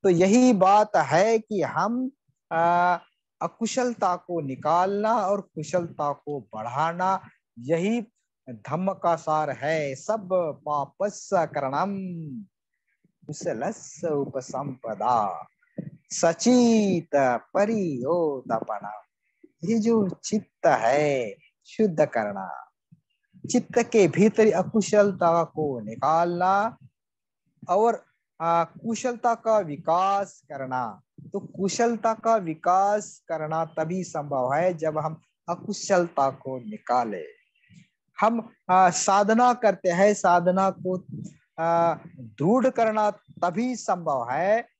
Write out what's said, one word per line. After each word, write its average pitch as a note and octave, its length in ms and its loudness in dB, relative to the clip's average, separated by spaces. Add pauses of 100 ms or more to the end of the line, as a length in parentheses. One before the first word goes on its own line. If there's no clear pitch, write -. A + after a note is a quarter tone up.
तो G3 60 4
यही G3 440 6
बात G3+ 440 4
है F3 420 4
कि G#3 240 -4
हम, A3+ 480 -2 (420)
अ, F3 460 2 (440)
अकुशलता G#3+ 720 -2
को E3+ 240 -6
निकालना F3 760 0
और G3+ 260 -2
कुशलता D#3+ 720 -4
को C#3+ 280 -10
बढ़ाना, D#3+ 880 -4 (300)
यही F3+ 480 -2 (440)
धम्म D#3 420 -6
का E3+ 240 0
सार D#3 340 -2
है। C#3 440 -4
सब F3+ 720 -4
पापस्य D#3+ 800 -4
करणम D3+ 520 -4 (1300)
कुशलस्य D3+ 840 -8
उपसंपदा B2 1400 -4 (640)
सचित F3+ 1300 2 (140)
परियोदपना। C3+ 1500 -2 (600)
ये A3+ 140 0
जो A3 300 2
चित्त - 580 -6
है C3 680 2 (280)
शुद्ध D#3+ 420 0
करना, G2 640 -6 (800)
चित्त - 280 0
के A3 300 4
भीतर G#3+ 440 4
अकुशलता F#3 920 2
को D3 360 -4
निकालना F3 960 0 (920)
और, G#3+ 360 2 (360)
आ, E3+ 240 2
कुशलता A#3 720 -4
का A3 240 0
विकास F#3+ 920 -2
करना। B2+ 520 -6 (320)
तो G3+ 80 -6
कुशलता A3+ 720 -2
का A3+ 220 0
विकास F#3+ 920 -2
करना D#3 360 -4
तभी D#3+ 400 -6
संभव C#3 500 -4
है F3 200 0
जब D#3 240 -4
हम D#3 220 -6 (280)
अकुशलता F3 840 -2
को C3 280 -12
निकाले। G#2+ 840 -4 (760)
हम, A3+ 320 0 (180)
आ, F#3 200 6
साधना G#3+ 640 4
करते G3 340 0
हैं, F#3+ 260 4
साधना F#3 560 2
को, F#3 340 -6 (580)
आ, E3+ 340 2 (200)
दृढ़ F#3 540 2
करना G#3+ 400 2
तभी G#3 680 -4
संभव D3+ 540 -4
है G3 360 0 (140)